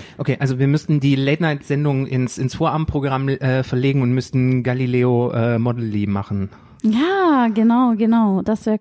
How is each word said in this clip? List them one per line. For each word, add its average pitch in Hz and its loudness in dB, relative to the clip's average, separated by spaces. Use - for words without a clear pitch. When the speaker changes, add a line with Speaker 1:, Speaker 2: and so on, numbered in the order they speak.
Speaker 1:
Okay, 127 -2
also 131 -2
wir 139 4
müssten 147 0
die 139 2
Late-Night-Sendung 143 0
ins, 127 -2
ins 127 -2
Vorabendprogramm, 143 -2
äh, 131 0
verlegen 135 0
und 123 2
müssten 127 0
Galileo, 123 0
äh, 117 0
Model-Lee 113 -2
machen. 98 -4
Speaker 2:
Ja, 294 2
genau, 233 2
genau. 214 2
Das 214 -2
wär 214 0